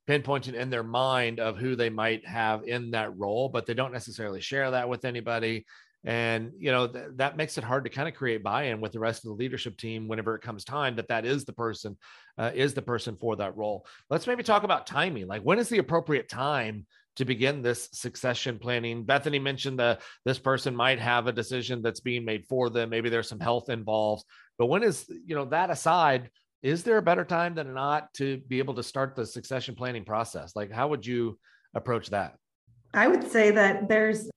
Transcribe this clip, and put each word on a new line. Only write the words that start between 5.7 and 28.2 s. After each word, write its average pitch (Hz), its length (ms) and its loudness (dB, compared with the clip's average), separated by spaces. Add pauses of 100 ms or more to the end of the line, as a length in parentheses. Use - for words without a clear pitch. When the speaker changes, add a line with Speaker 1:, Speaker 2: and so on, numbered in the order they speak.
Speaker 1:
And, 117 540 0
you 156 140 0
know, 127 160 4
th-, 123 180 -12 (100)
that 139 220 0
makes 156 200 -4
it 139 60 -4
hard 127 200 0
to 117 60 -6
kinda 151 220 -4
create 117 320 -2
buy-in 113 380 -2
with 107 100 -4
the 117 80 -8
rest 110 260 -2
of 113 40 -10
the 107 60 -8
leadership 120 420 -6
team 110 300 -8
whenever 110 280 -2
it 107 60 -10
comes 110 220 -10
time 135 320 -2
that 110 120 -4
that 113 180 0
is 139 180 0
the 113 100 -12
person, 110 440 -6 (400)
uh, 113 160 0
is 135 200 2
the 113 80 -4
person 113 360 -4
for 113 200 -2
that 98 200 -4
role. 104 280 -4 (240)
Let's 165 180 0
maybe 247 160 0
talk 208 200 4
about 180 240 2
timing. 139 400 -2
Like, 101 140 -6
when 170 180 4
is 240 100 0
the 226 100 2
appropriate 156 500 2
time 117 560 -2 (320)
to 131 80 0
begin 131 360 2
this 120 320 0
succession 123 640 -4
planning? 117 460 -2
Bethany 139 340 2
mentioned 135 400 -2
the, 120 180 6 (260)
this 131 160 0
person 131 360 0
might 123 240 4
have 120 280 2
a 123 60 2
decision 120 480 -4
that's 113 180 -2
being 123 240 -4
made 110 220 -4
for 127 240 0
them. 117 200 0
Maybe 113 200 0
there's 117 180 0
some 107 120 -10
health 117 300 0
involved, 107 540 0 (340)
but 120 100 4
when 180 160 4
is, 202 260 0 (160)
you 160 100 -6
know, 139 100 -2
that 165 240 0
aside, 151 600 4 (340)
is 160 200 0
there 226 140 4
a 202 60 4
better 170 220 4
time 170 280 0
than 143 200 -6
not 143 420 0
to 139 220 -2 (100)